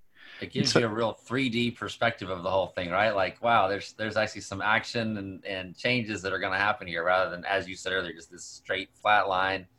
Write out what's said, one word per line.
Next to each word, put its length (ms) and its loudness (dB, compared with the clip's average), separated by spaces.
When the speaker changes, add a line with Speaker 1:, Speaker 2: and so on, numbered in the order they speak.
Speaker 1:
It 100 -10
gives 220 0
Speaker 2:
So 80 6
Speaker 1:
you 60 4
a 20 0
real 240 0
three 360 -2
D 220 0
perspective 580 -2
of 140 -4
the 80 0
whole 180 4
thing, 220 -6
right? 240 4
Like, 280 0
wow, 260 6
there's, 240 -4
there's 240 -4
actually 240 0
some 200 -10
action 560 0
and, 280 -10
and 320 -8
changes 460 0
that 100 -2
are 60 -2
gonna 200 -2
happen 280 0
here, 180 -4
rather 260 4
than, 140 -8
as 240 0
you 80 -10
said 160 -4
earlier, 200 -2
just 180 -16
this 140 -16
straight 500 -6
flat 340 4
line. 380 0